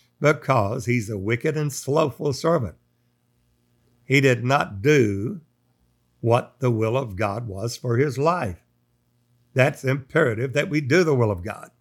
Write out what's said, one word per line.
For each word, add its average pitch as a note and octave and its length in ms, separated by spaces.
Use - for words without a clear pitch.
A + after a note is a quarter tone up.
because C3 640
he's A#2+ 240
a G#2+ 100
wicked B2 380
and D3 160
slothful C#3+ 640
servant. D3 420
He C#3 160
did B2 240
not C3 380
do B2+ 580
what A#2 380
the B2+ 120
will A2 280
of A2 180
God G#2+ 320
was G2 300
for A#2+ 180
his C3 220
life. D3 400
That's C#3 280
imperative C3+ 680
that D3 160
we D3+ 140
do D#3 220
the D#3 100
will A#2 160
of F2+ 120
God. - 280